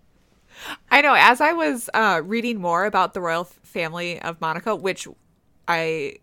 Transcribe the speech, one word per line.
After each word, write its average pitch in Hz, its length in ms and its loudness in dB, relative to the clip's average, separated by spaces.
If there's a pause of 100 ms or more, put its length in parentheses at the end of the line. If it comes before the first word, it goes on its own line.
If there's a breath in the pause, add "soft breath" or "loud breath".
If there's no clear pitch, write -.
(920 loud breath)
I 285 100 8
know. 277 160 4
As 233 240 8
I 311 120 2
was, 302 400 -2
uh, 196 300 2
reading 233 380 -4
more 175 240 0
about 190 280 0
the 190 80 -6
royal 170 200 -2
f-, - 220 -14
family 175 580 -8
of 165 200 -10
Monaco, 170 340 -4
which 175 320 -6 (600)
I, 160 560 -2